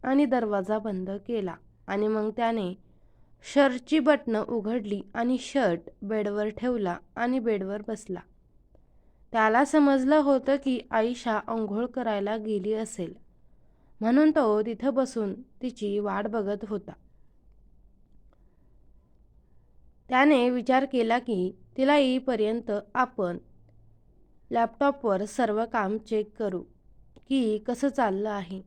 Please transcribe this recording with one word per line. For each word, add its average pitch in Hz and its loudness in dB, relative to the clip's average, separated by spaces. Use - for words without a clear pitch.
आणि 269 4
दरवाजा 214 0
बंद 196 -6
केला 202 -6
आणि 208 0
मग 214 0
त्याने 226 -2
शर्टची 269 2
बटणं 247 2
उघडली 214 -4
आणि 240 -2
शर्ट 214 0
बेडवर 208 -2
ठेवला 214 -4
आणि 247 0
बेडवर 208 -2
बसला. 196 -8
त्याला 226 4
समजलं 285 4
होतं 277 4
की 269 -2
आयशा 226 0
आंघोळ 220 -4
करायला 220 -4
गेली 214 -4
असेल, 208 -6
म्हणून 277 4
तो 220 2
तिथं 233 -2
बसून 247 -2
तिची 208 -6
वाट 202 -4
बघत 208 -4
होता. 196 -8
त्याने 254 6
विचार 254 2
केला 233 2
की 202 -2
तिला 277 4
येईपर्यंत 254 0
आपण 190 -2
लॅपटॉपवर 233 0
सर्व 220 0
काम 208 0
चेक 214 -4
करू 190 -2
की 233 0
कसं 240 -2
चाललं 214 0
आहे. 190 -8